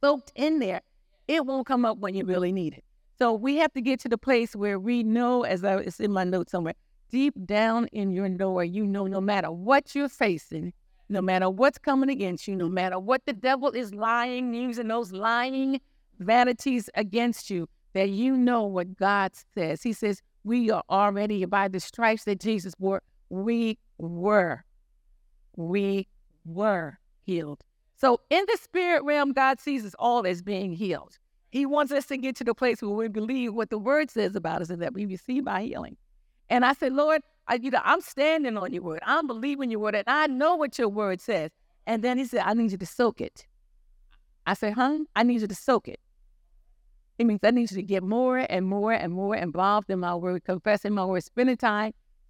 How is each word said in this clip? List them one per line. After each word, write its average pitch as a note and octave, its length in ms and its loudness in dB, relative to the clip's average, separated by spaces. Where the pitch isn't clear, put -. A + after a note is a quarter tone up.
soaked C#4+ 360 2
in D4+ 240 2
there, F#3 220 -2
it D#4 200 0
won't C4+ 200 -2
come B3 180 2
up A3 140 0
when G3 160 -4
you G3 100 -2
really F3+ 280 0
need F3 220 -4
it. - 100 -20
So A#3+ 160 2
we B3+ 220 0
have D#4+ 180 2
to C4 80 -6
get A#3 180 0
to - 80 -10
the A#3 80 2
place A#3 400 0
where G3+ 220 -2
we A#3 240 0
know, A#3+ 400 2
as F3+ 200 -4
I, F#3+ 140 2
it's - 240 -6
in G#3+ 100 0
my F#3+ 140 0
notes F3+ 280 -2
somewhere, E3+ 200 -2
deep C4+ 240 2
down A3 440 2
in G3 240 -2
your F#3+ 180 0
knower, F#3 340 0
you F#3+ 220 -2
know G3 200 -2
no G3 140 -2
matter G3 300 0
what G#3 440 2
you're C#4+ 140 -2
facing, F3 640 -4
no G3+ 100 -2
matter F#3 300 2
what's A3+ 260 2
coming C4+ 320 0
against G3 400 -4
you, G3 80 -4
no F3+ 140 -2
matter F#3 280 -2
what A#3 280 0
the C#4+ 80 -4
devil B3+ 380 0
is A#3 200 -6
lying, A#3+ 640 -2
using A#3+ 340 -4
those A3 240 -4
lying C4 720 0
vanities B3 760 2
against A3 560 -2
you, F3 180 -4
that G3 160 2
you B3 300 2
know B3 240 4
what F#3 340 -4
God G3 360 2
says. D#3+ 280 -2
He A#3 100 -2
says, G#3 300 -2
"We A3+ 280 2
are F#3 180 0
already, G3+ 560 2
by G3 240 2
the F#3+ 120 -4
stripes A3+ 440 0
that G3+ 160 -2
Jesus F#3+ 340 -2
bore, F#3+ 280 -2
we A3 480 0
were, E3+ 640 0
we G3 520 -2
were F3 520 -2
healed." D#3+ 340 -4
So B3 240 4
in F#4 200 4
the A4+ 120 2
spirit F4 420 0
realm, C#4+ 280 0
God C4+ 280 2
sees C4+ 240 -6
us G3+ 140 -14
all A#3+ 280 2
as F3 140 -2
being F#3+ 320 -4
healed. F3 460 -6
He C#4 140 0
wants C#4+ 240 2
us C#4+ 160 -2
to C#4 100 -6
get C4 200 -6
to - 80 -8
the A3+ 100 0
place A#3+ 260 0
where G#3 120 -4
we A3+ 160 -2
believe A3 460 -4
what A3 160 -4
the G#3+ 80 -4
word C4+ 300 0
says G3+ 280 -2
about E3 260 -4
us E3 80 -8
and F3 120 -8
that E3+ 120 -4
we G3 100 -6
receive B3+ 440 -6
our G3 100 -2
healing. - 380 -8
And B3 160 4
I C4+ 100 4
said, C4 180 -2
"Lord, D4+ 300 2
I, - 80 2
you B3+ 160 -4
know, - 100 2
I'm - 180 4
standing C#4+ 560 0
on F#3 160 -4
your F3+ 120 -6
word. E3 200 -6
I'm D4 220 0
believing C4 420 -4
your A3 120 -2
word, G#3+ 160 0
and G3+ 100 -2
I D4 220 2
know C#4+ 260 2
what D4+ 240 -2
your A#3 100 2
word G3+ 320 -2
says." E3 300 -2
And A3+ 160 0
then B3 140 0
he C4+ 60 -2
said, A#3 220 -2
"I G3+ 80 2
need A3+ 160 2
you F#3+ 80 -4
to F#3+ 80 -8
soak - 340 0
it." - 280 -12
I F#3 80 0
said, G#3 200 -2
"Huh? C4+ 240 2
I G#3+ 80 4
need A#3+ 160 4
you G#3+ 80 -2
to G3+ 80 -8
soak - 320 0
it." - 100 -14
It A#3 60 2
means G#3+ 180 2
I G#3 80 8
need A#3+ 220 2
you F#3+ 60 -6
to F3+ 40 -6
get F#3+ 220 -2
more B3+ 440 2
and F#3 160 0
more G3+ 280 0
and F3 200 -2
more G3 220 -2
involved G3 560 0
in F#3+ 80 0
my F3 160 -2
word, F3+ 300 -4
confessing G#3 500 0
my G3 100 0
word, F#3 200 -2
spending B3 320 0
time, G#3+ 360 0